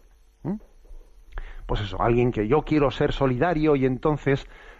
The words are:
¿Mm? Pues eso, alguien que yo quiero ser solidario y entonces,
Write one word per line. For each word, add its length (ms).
¿Mm? 120
Pues 160
eso, 200
alguien 320
que 160
yo 140
quiero 280
ser 220
solidario 640
y 100
entonces, 640